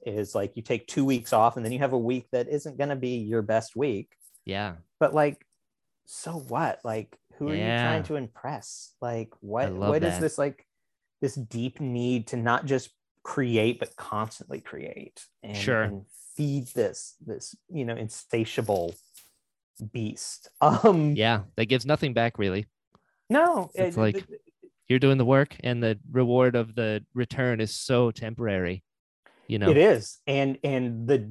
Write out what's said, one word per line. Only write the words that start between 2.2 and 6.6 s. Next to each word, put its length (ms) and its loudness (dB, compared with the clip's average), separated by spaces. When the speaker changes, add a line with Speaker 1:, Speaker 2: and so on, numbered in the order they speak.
Speaker 1:
that 160 0
isn't 300 -6
gonna 180 -2
be 220 -4
your 240 -2
best 340 -2
week. 380 -4
Speaker 2:
Yeah. 300 -6
Speaker 1:
But, 140 4
like, 320 2
so 320 -14
what? 460 -4